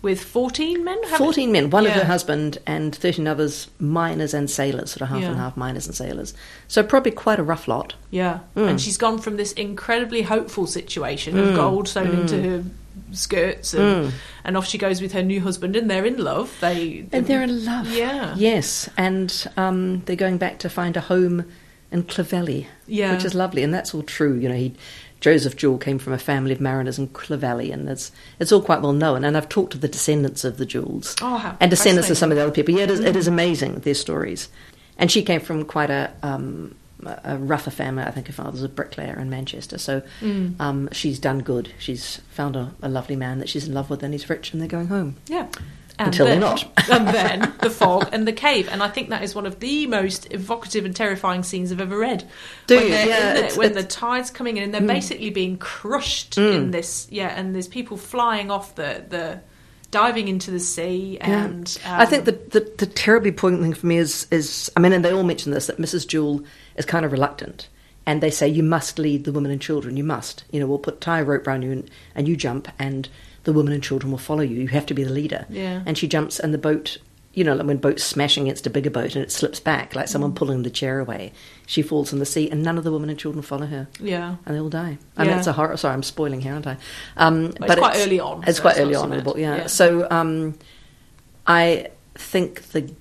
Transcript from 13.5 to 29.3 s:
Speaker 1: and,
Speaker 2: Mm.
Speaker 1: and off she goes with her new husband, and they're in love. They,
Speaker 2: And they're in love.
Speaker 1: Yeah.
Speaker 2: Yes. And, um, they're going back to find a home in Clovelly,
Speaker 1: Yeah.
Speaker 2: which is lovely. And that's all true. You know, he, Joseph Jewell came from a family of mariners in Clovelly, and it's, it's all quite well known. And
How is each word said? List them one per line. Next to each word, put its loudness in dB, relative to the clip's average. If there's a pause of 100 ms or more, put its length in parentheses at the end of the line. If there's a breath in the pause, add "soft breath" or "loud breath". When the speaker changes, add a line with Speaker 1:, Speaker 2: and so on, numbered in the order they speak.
Speaker 1:
and, 4
Speaker 2:
Mm. -2 (320 loud breath)
Speaker 1:
and 0
off -2
she -4
goes 0
with -6
her 0
new 2
husband, -2
and 2
they're 2
in 0
love. -2
They, -2
Speaker 2:
And 2
they're 2
in -2
love. -2
Speaker 1:
Yeah. -2
Speaker 2:
Yes. 2
And, 0
um, 0
they're -2
going 2
back -2
to -4
find -2
a -2
home 2 (480 loud breath)
in 0
Clovelly, -2 (200)
Speaker 1:
Yeah. 0
Speaker 2:
which 0
is -2
lovely. 0
And 2
that's -4
all -4
true. 2
You 0
know, 0
he, -2 (480 loud breath)
Joseph 6
Jewell 4
came -2
from -6
a -2
family 0
of -2
mariners -2
in -2
Clovelly, -4
and -6
it's, -8 (280 loud breath)
it's 2
all 8
quite 2
well 2
known. 4
And 4